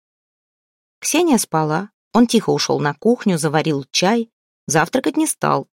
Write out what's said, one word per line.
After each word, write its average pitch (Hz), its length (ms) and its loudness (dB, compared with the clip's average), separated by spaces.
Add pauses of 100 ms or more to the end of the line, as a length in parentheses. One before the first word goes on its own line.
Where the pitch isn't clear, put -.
(1000)
Ксения 302 400 2
спала, 160 500 -4 (240)
он 240 140 4
тихо 214 240 0
ушел 143 280 -2
на 147 140 -2
кухню, 208 460 0
заварил 147 500 -2
чай, 226 400 0 (380)
завтракать 254 500 0
не 311 80 2
стал 147 480 -2